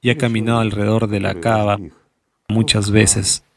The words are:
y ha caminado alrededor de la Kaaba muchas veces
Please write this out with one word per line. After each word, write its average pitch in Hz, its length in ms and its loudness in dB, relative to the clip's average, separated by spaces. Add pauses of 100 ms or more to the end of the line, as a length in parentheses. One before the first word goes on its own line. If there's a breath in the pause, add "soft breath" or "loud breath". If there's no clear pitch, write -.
y 123 100 2
ha 117 80 0
caminado 113 400 0
alrededor 107 480 0
de 104 120 -2
la 95 200 -4
Kaaba 104 400 0 (680)
muchas 107 440 0
veces 104 520 2 (140)